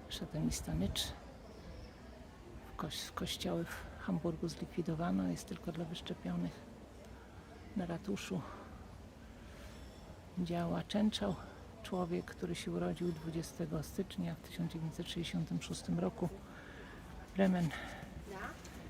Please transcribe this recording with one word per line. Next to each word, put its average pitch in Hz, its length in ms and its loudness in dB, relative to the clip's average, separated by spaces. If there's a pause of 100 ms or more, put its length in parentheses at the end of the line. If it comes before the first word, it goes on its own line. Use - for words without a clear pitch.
szatanista 160 640 2
Nycz. 180 300 4 (1700)
W - 20 -8
koś-, - 260 -2
w - 120 -6
kościoły 175 520 2
w - 340 -6
Hamburgu 170 480 4
zlikwidowano, 165 800 2
jest 170 200 2
tylko 170 240 -4
dla 160 140 0
wyszczepionych. 175 760 0 (1160)
Na 180 80 2
ratuszu 170 560 0 (2000)
działa 170 440 4
Częczał, 208 520 6 (480)
człowiek, 180 420 2
który 175 300 -2
się - 160 -2
urodził 175 400 4
dwudziestego 160 720 0
stycznia 175 520 0
w - 120 -10
tysiąc 170 240 0
dziewięćset 165 340 -2
sześćdziesiątym 170 560 2
szóstym 170 380 2
roku. 180 300 4 (1080)
Bremen, 180 340 8 (1200)